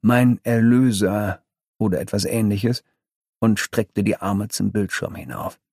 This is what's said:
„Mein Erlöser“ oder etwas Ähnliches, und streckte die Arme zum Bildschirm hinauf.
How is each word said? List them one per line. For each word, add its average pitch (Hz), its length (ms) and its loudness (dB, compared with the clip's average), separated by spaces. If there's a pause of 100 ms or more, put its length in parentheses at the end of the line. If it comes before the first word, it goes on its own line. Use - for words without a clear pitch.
„Mein 123 420 4
Erlöser“ 113 1000 2 (360)
oder 92 220 0
etwas 104 240 -4
Ähnliches, 110 580 0 (580)
und 110 200 2
streckte - 420 -2
die 104 140 2
Arme 101 320 -4
zum 101 240 -4
Bildschirm - 440 -4
hinauf. - 440 -12 (120)